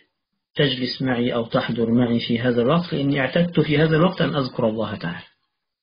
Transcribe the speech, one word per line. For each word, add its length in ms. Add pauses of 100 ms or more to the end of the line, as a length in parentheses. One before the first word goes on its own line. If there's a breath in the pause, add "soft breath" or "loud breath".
(540 loud breath)
تجلس 480
معي 320
أو 120
تحضر 440
معي 300
في 180
هذا 240
الوقت، 300
لأني 280
اعتدت 400
في 180
هذا 180
الوقت 240
أن 160
أذكر 320
الله 280
تعالى". 300 (560)